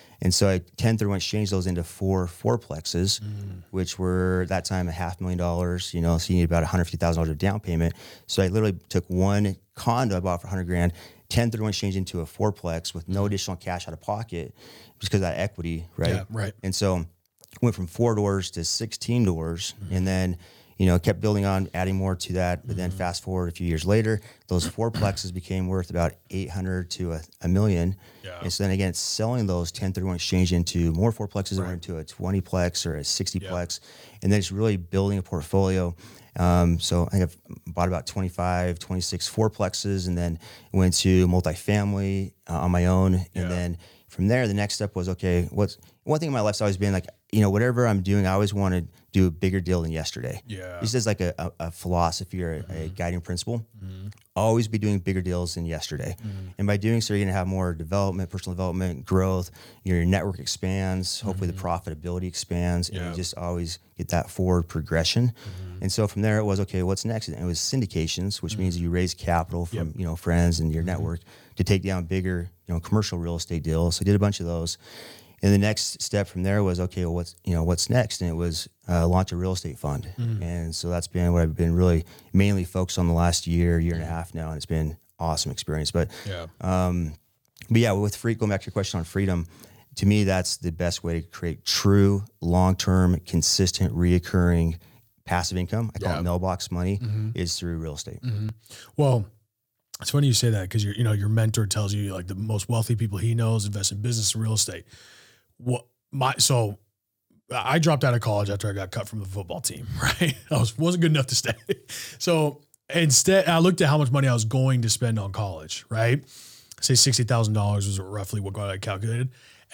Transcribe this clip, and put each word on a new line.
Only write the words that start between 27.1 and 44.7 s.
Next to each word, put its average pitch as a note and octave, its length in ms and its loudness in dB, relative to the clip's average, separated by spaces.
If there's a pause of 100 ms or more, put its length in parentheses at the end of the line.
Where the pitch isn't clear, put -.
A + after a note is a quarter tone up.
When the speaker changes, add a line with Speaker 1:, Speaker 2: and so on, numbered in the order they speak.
Speaker 1:
a, D#2+ 60 -6 (200)
a E2+ 80 -2
million. F#2+ 480 4 (280)
Speaker 2:
Yeah. F2 180 -14
Speaker 1:
And F2 100 -6
so G2+ 120 -2
then F#2+ 80 0
again, F#2+ 220 0
selling A2+ 520 -2
those F2 260 -2
ten F#2+ 200 -4
thirty-one F#2 240 -4
exchange F2+ 360 2
into E2+ 400 2
more G2 200 2
fourplexes, G2 460 -4
Speaker 2:
Right. F2+ 100 -4
Speaker 1:
went F2 200 -8
into E2+ 100 -6
a D2+ 60 -10
twenty-plex F2+ 840 -2
or D#2+ 100 -4
a D2 80 -6
sixty-plex. F2+ 760 -4
Speaker 2:
Yeah. - 420 -20
Speaker 1:
And F#2+ 100 4
then G#2 80 4
just F2+ 120 -4
really G#2 240 2
building G2 420 0
a F2+ 40 -2
portfolio. F#2 720 0 (420)
Um, F2 420 6
so F2 280 2
I - 40 -10
think F#2+ 140 2
I've E2 120 -4 (300)
bought F2 220 0
about F2+ 180 -4
twenty-five, F2+ 720 -2
twenty-six F2+ 500 -6
fourplexes, G2 800 -2
and F2+ 120 0
then E2+ 200 -2 (340)
went F#2 260 4
to F#2 280 6 (360)
multifamily, G2 680 0 (160)
uh, D#2+ 120 -4
on F2 100 2
my F2+ 160 4
own. F#2 280 6
And F2+ 200 0
Speaker 2:
Yeah. F2 140 -2
Speaker 1:
then F2 300 -4 (300)
from F#2+ 200 0
there, B2 200 4
the G2 60 0
next G#2 200 -2